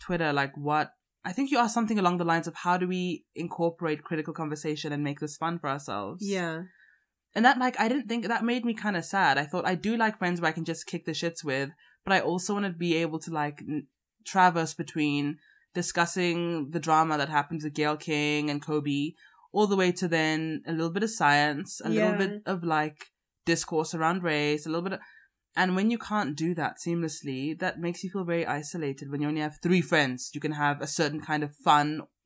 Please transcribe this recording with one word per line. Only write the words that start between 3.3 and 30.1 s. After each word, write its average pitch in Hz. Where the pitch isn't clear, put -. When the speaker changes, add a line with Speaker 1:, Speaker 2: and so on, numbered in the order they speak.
Speaker 1:
incorporate 165
critical 156
conversation 151
and 147
make 143
this 151
fun 165
for 147
ourselves?" 135
Speaker 2:
Yeah. 175
Speaker 1:
And 214
that, 254
like, 254
I 220
didn't 254
think, 233
that 220
made 240
me 240
kinda 202
sad. 170
I 143
thought, 175
I 180
do 185
like 220
friends 175
where 165
I 160
can 165
just 165
kick 170
the 160
shits 165
with, 139
but 196
I 170
also 180
wanna 202
be 170
able 160
to, 160
like, 147
n-, -
traverse 170
between 147
discussing 170
the 165
drama 156
that 143
happened 151
with 147
Gayle 151
King 151
and 143
Kobe, 147
all 208
the 196
way 180
to 180
then 156
a 165
little 165
bit 170
of 151
science, 147
a 220
little 214
Speaker 2:
Yeah. 208
Speaker 1:
bit 202
of, 175
like, 151
discourse 165
around 170
race, 151
a 160
little 170
bit 190
of, -
and 185
when 208
you 233
can't 147
do 165
that 151
seamlessly, 156
that 185
makes 175
you 190
feel 190
very 170
isolated 143
when 147
you 147
only 156
have 151
three 175
friends 143